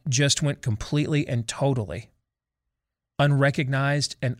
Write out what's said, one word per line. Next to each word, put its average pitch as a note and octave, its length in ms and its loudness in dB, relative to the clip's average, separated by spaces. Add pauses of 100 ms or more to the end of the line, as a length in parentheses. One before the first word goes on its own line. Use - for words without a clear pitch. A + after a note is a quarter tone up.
just C#3 340 0
went C#3+ 200 -2
completely C#3+ 640 0
and A#2 220 -4
totally A2 600 -2 (1080)
unrecognized C#3 1000 2
and B2 200 -2